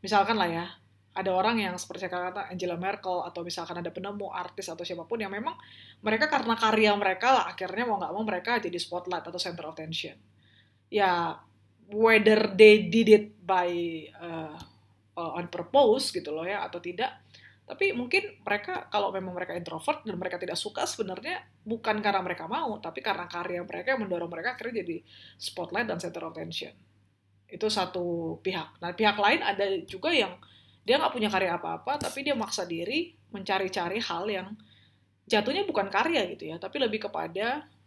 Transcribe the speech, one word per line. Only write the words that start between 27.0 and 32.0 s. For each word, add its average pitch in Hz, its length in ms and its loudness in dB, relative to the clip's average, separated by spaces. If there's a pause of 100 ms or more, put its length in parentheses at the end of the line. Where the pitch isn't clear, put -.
Itu 214 240 -4
satu 175 720 -4
pihak. 180 400 -8
Nah, 175 80 -6
pihak 208 240 4
lain 208 320 4
ada 196 160 0 (240)
juga 190 240 -4
yang 208 240 2 (480)
dia 254 160 4
nggak - 160 0
punya 214 160 0
karya 185 320 0
apa-apa, 165 400 -4